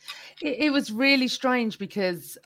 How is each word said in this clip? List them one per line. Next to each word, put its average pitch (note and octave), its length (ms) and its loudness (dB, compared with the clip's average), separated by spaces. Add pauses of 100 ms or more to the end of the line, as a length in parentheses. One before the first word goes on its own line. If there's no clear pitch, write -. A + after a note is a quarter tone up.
(420)
It, D4 180 -2
it D4+ 100 4
was C4+ 220 2
really B3+ 360 4
strange B3 500 0
because, F#3 680 -4